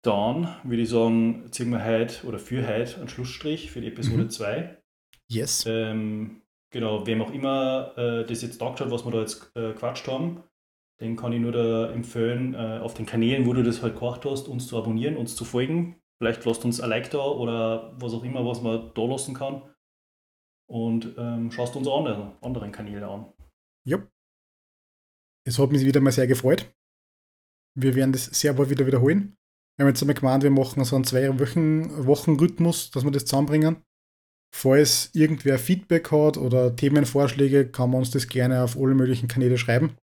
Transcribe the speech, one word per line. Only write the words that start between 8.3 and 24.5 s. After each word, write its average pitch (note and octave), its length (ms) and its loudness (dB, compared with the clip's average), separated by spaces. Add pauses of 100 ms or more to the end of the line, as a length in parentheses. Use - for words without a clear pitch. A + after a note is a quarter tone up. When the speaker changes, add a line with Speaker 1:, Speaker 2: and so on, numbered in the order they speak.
Speaker 1:
jetzt - 160 -10
taugt B2 220 -8
hat, C#3 100 -4
was A#2+ 140 -4
wir A#2+ 80 -6
da A2 80 0
jetzt, - 360 -10
äh, A2 180 -6
quatscht - 340 -8
haben, D#3 340 -6 (580)
den A#2 160 -6
kann A#2 160 -6
ich A#2+ 80 -2
nur A#2 120 -2
da A2+ 400 0
empfehlen, A#2+ 600 -4
äh, A2+ 280 -8
auf A#2+ 120 -8
den A2 120 -10
Kanälen, A#2+ 400 2
wo B2 60 2
du B2 100 2
das A#2 200 0
halt A#2 160 -4
gemacht B2 260 -6
hast, C#3 240 -6
uns B2 180 -8
zu B2 100 -8
abonnieren, A#2 400 -2
uns A#2+ 200 -8
zu A#2 80 -8
folgen. D#3 560 -2 (200)
Vielleicht A#2 240 -2
lasst A#2 200 -2
uns A#2+ 160 -2
ein A#2+ 100 -4
Like A#2+ 200 -4
da D3+ 140 -2
oder A2+ 760 -4
was A#2+ 120 -6
auch A2+ 120 -8
immer, B2+ 200 -4
was A#2 160 -4
man A#2 340 -4
da A2 100 -2
lassen C3 300 -4
kann. C#3 380 -10 (960)
Und, A2+ 480 -4
ähm, A#2 360 -6
schaust B2 240 -6
uns C3 100 -4
andere, A#2 560 -2
anderen A2 300 -8
Kanäle G#2 360 -10
an. G2+ 240 -12 (540)
Speaker 2:
Ja. E3+ 180 -2 (1400)